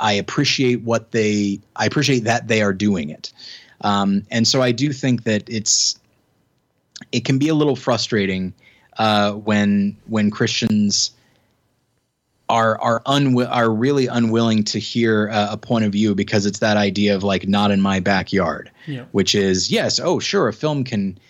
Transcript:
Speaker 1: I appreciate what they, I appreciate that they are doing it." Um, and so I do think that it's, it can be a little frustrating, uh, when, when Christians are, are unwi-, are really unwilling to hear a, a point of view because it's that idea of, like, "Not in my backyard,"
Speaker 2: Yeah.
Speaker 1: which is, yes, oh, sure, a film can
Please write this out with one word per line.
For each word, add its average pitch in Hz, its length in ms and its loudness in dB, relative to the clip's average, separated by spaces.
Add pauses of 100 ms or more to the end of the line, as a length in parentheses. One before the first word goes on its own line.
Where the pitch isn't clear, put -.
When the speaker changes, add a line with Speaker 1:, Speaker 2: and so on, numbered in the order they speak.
Speaker 1:
I 107 140 0
appreciate 123 680 0
what 113 300 -2
they, 104 480 0 (160)
I 110 100 0
appreciate 131 380 0
that 117 240 -2
they 110 120 2
are 101 120 2
doing 95 380 0
it." - 220 -16 (500)
Um, 101 480 0
and 113 160 0
so 131 160 2
I 123 100 2
do 139 200 -2
think 127 300 -2
that 107 260 -2
it's, - 500 -2 (1120)
it 117 120 -2
can 135 140 2
be 147 100 0
a 160 60 2
little 147 220 2
frustrating, 98 760 -2 (460)
uh, 104 340 2
when, 101 640 2 (120)
when 107 240 0
Christians 107 800 0 (1400)
are, 113 320 2
are 117 260 0
unwi-, 135 420 2
are 120 220 2
really 127 380 2
unwilling 113 560 2
to 107 160 -4
hear 110 480 0
a, 104 240 -2
a 110 40 -8
point 113 280 -2
of 101 80 0
view 104 240 2
because 101 300 0
it's 98 120 -4
that 107 180 0
idea 101 380 0
of, 95 80 -4
like, 98 240 -2
"Not 104 240 2
in 98 100 2
my 98 200 0
backyard," 92 720 -2 (160)
Speaker 2:
Yeah. 127 240 -10
Speaker 1:
which 101 240 0
is, 95 340 0
yes, 202 300 0
oh, 170 180 0
sure, 175 300 0
a 104 40 -4
film 147 300 -2
can 98 340 -4 (140)